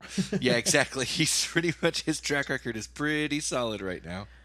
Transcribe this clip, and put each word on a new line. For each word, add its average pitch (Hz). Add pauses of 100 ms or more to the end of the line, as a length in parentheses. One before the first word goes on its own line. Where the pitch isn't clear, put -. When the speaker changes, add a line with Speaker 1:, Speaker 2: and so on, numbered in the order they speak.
(100)
Speaker 1:
<laughs> 190
Speaker 2:
Yeah, 123
exactly. 131
<laughs> -
He's -
pretty 170 (100)
much, 165
his 160
track 139
record 127
is 107
pretty 151
solid 117
right 92
now. 92 (180)